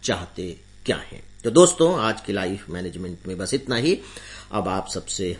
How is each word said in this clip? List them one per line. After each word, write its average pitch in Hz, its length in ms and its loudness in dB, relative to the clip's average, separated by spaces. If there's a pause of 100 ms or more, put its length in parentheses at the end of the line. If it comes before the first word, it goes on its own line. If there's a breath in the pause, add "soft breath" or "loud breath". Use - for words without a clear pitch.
चाहते 87 560 -4 (260)
क्या 92 120 2 (140)
हैं। - 120 -12 (200)
तो 113 80 0
दोस्तों, 175 480 8
आज 110 220 0
की - 120 -4
life 95 360 -2
management 90 580 -8
में 92 100 -6
बस 95 160 -2
इतना 131 220 -2
ही। 151 240 2 (520 loud breath)
अब 101 160 0
आप 95 220 0
सबसे 90 500 -4